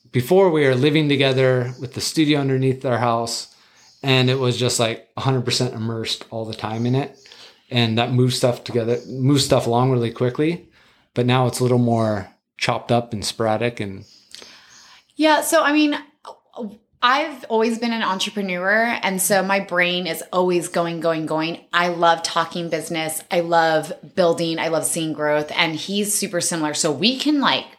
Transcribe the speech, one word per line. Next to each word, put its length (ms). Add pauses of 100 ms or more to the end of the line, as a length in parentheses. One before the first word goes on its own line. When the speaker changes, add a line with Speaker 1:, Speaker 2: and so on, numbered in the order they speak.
(140)
Speaker 1:
before 380
we 160
were 80
living 340
together 720
with 140
the 60
studio 400
underneath 440
our 140
house, 480 (560)
and 260
it 100
was 200
just, 220
like, 360
a 60
hundred 220
percent 300
immersed 560
all 140
the 100
time 300
in 100
it. 220 (540)
And 280
that 140
moves 240
stuff 280
together, 340 (100)
moves 360
stuff 220
along 260
really 180
quickly, 580 (460)
but 120
now 200
it's 140
a 20
little 160
more 500 (300)
chopped 340
up 200
and 120
sporadic 560
and 240 (1120)
Speaker 2:
Yeah. 260
So, 200
I 100
mean, 240 (1080)
I've 420
always 340
been 140
an 100
entrepreneur. 1000
And 200
so 200
my 180
brain 460
is 160 (100)
always 360
going, 320
going, 260
going. 340 (120)
I 160
love 340
talking 460
business. 640
I 100
love 520 (220)
building. 440
I 100
love 160
seeing 300
growth. 420
And 180
he's 400
super 280
similar. 320
So 180
we 260
can, 220
like, 240 (140)